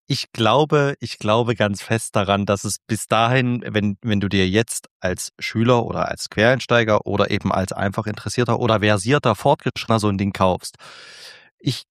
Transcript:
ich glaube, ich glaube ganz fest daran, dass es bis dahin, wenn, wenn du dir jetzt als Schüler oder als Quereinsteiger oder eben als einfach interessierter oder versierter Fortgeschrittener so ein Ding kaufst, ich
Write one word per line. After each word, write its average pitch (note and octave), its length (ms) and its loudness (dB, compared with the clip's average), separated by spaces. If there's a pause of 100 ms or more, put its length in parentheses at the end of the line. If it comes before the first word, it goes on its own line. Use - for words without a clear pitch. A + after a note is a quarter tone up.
ich - 260 -6
glaube, C#3+ 680 2
ich - 180 -10
glaube A2+ 380 2
ganz G2+ 260 0
fest - 320 -4
daran, G2+ 320 0
dass G2+ 160 0
es G2+ 240 -6
bis - 220 -4
dahin, A#2+ 580 2
wenn, G#2 360 -2
wenn G#2 180 0
du G2 80 -2
dir F#2+ 200 2
jetzt G#2+ 380 -2 (140)
als - 400 -6
Schüler A#2 440 2
oder E2+ 240 -4
als - 220 -10
Quereinsteiger A2+ 760 2
oder G2+ 260 0
eben G2 180 -2
als F#2+ 220 -2
einfach G2 340 -4
interessierter A2+ 540 -4
oder A2 180 2
versierter G#2+ 560 2
Fortgeschrittener - 640 0
so G#2+ 100 0
ein G2 80 0
Ding G2 160 -2
kaufst, - 440 0 (840)
ich - 320 -6